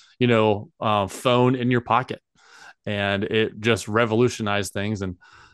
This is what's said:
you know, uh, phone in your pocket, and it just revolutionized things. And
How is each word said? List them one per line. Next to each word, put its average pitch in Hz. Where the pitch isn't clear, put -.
you 123
know, 107
uh, 104
phone 123
in 123
your 120
pocket, -
and 101
it 110
just 110
revolutionized 110
things. 101
And 92